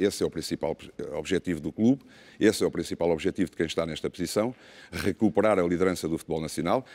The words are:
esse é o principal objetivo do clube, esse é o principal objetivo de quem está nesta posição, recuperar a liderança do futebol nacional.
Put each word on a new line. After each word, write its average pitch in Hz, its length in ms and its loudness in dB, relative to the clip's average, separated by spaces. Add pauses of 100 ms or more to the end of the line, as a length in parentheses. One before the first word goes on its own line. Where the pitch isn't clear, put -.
esse 95 240 0
é - 20 2
o 78 40 2
principal 80 480 -4 (360)
objetivo 82 460 -2
do 76 140 -6
clube, 123 280 4 (380)
esse 107 240 4
é 90 40 4
o 76 40 0
principal 85 400 -2
objetivo 85 400 -2
de - 60 -20
quem 87 80 0
está 82 200 -2
nesta 78 240 -6
posição, 120 460 -2 (360)
recuperar 101 680 2
a 87 40 4
liderança 87 440 0
do 80 100 -2
futebol 80 240 -4
nacional. 85 540 -2